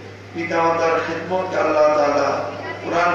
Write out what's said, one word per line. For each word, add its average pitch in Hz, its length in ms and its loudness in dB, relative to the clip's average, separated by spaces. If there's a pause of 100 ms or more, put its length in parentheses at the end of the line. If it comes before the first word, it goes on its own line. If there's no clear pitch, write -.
(340)
পিতামাতার 165 640 0 (100)
খিদমতকে 175 600 -2
আল্লাহ 151 220 4 (100)
তাআলা 143 320 2 (540)
কোরআন 170 320 2